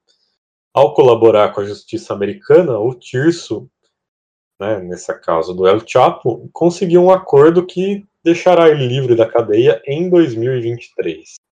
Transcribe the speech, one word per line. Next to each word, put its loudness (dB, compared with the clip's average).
Ao 2
colaborar 4
com -8
a -6
justiça -10
americana, 0
o -4
Tirso, -6
né, -4
nessa -10
causa -6
do 0
El 2
Chapo, -2
conseguiu 0
um 4
acordo 2
que -8
deixará 2
ele 0
livre 0
da 2
cadeia -2
em -6
dois 2
mil -6
e -6
vinte -8
e -20
três. -10
Se -20